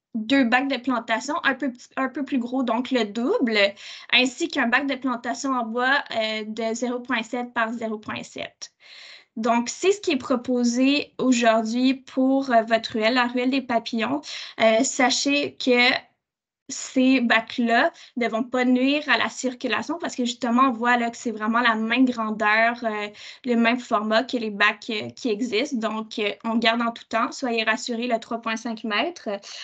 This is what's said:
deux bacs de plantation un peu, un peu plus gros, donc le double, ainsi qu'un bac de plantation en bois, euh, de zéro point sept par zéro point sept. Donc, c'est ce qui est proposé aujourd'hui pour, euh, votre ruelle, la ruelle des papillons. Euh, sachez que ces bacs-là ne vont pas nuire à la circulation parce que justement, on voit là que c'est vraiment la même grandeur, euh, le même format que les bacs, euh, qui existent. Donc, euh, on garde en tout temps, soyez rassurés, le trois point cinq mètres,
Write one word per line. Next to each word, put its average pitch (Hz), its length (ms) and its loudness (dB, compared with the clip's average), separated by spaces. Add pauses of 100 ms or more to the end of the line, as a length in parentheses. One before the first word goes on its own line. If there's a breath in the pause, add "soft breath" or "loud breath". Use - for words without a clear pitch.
(140)
deux 254 300 2
bacs 247 240 2
de 269 100 -2
plantation 240 640 -2
un 269 120 2
peu, 269 180 -4 (240)
un 262 120 -2
peu 277 160 -8
plus 277 140 -2
gros, 247 240 -2
donc 240 280 -2
le 247 140 2
double, 233 540 0 (560 loud breath)
ainsi 254 340 2
qu'un 254 200 -2
bac 262 180 2
de 269 80 -2
plantation 254 560 -4
en 247 160 -2
bois, 247 360 0 (140)
euh, 220 300 -2
de 226 260 -4
zéro 240 280 -4
point 240 240 -4
sept 247 280 -6
par 226 200 -2
zéro 226 260 -6
point 240 240 -10
sept. - 500 -14 (600 loud breath)
Donc, 240 340 0
c'est - 240 2
ce 403 80 -10
qui 349 120 -2
est 285 40 2
proposé 247 1000 0
aujourd'hui 240 720 2
pour, 269 580 0
euh, 226 120 6
votre 226 300 0
ruelle, 220 200 2
la 247 140 2
ruelle 254 240 0
des 269 100 2
papillons. 233 640 -2 (400 loud breath)
Euh, 220 200 6
sachez 262 720 0
que 247 340 4 (800)
ces 262 500 2
bacs-là 233 720 2 (240 loud breath)
ne 233 140 0
vont 220 140 -2
pas 254 200 0
nuire 254 440 2
à 240 100 2
la 208 100 0
circulation 247 720 -4
parce 320 180 -8
que 254 80 -2
justement, 240 460 2
on - 20 2
voit 240 240 2
là 233 140 0
que 233 80 -10
c'est 240 140 -4
vraiment 214 280 0
la 233 140 4
même 226 320 2
grandeur, 226 760 2
euh, 214 260 -4 (360 loud breath)
le 240 120 2
même 233 220 4
format 220 460 0
que 254 140 -4
les 220 100 -4
bacs, 202 400 0
euh, 233 220 -6
qui - 180 -6
existent. 220 580 -2
Donc, 220 320 -6
euh, 208 120 0 (120)
on 226 120 -2
garde 233 260 2
en 233 100 -2
tout 226 140 -10
temps, 233 260 -2
soyez 233 320 -2
rassurés, 226 440 -2
le 233 120 0
trois 226 220 -8
point 226 160 -6
cinq 220 280 -8
mètres, 233 440 -4 (360 loud breath)